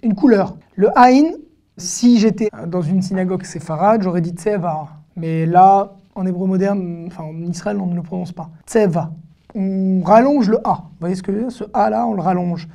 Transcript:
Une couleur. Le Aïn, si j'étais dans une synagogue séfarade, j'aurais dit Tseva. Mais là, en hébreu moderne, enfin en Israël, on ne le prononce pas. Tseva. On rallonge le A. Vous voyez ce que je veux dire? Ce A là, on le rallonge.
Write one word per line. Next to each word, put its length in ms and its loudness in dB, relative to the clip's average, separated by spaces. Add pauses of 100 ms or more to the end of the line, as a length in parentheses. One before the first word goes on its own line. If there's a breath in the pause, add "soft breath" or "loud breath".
Une 100 0
couleur. 420 2 (200)
Le 220 2
Aïn, 340 6 (460)
si 420 2
j'étais 300 2 (180)
dans 140 -4
une 200 0
synagogue 420 -4
séfarade, 600 0
j'aurais 180 -2
dit 100 -4
Tseva. 560 -4 (280)
Mais 300 -4
là, 500 4 (200)
en 100 -6
hébreu 220 -4
moderne, 600 -2
enfin 160 -14
en 180 -12
Israël, 380 -6
on 80 -4
ne 80 -4
le 80 -6
prononce 280 -10
pas. 180 -14 (180 soft breath)
Tseva. 440 0 (440)
On 480 -2
rallonge 460 4
le 180 2
A. 60 0
Vous 260 -10
voyez 160 -4
ce 80 -10
que 80 -8
je 60 -4
veux 60 -4
dire? 80 -6
Ce 120 -12 (100)
A 160 0
là, 160 -2
on 80 -2
le 80 -4
rallonge. 540 -2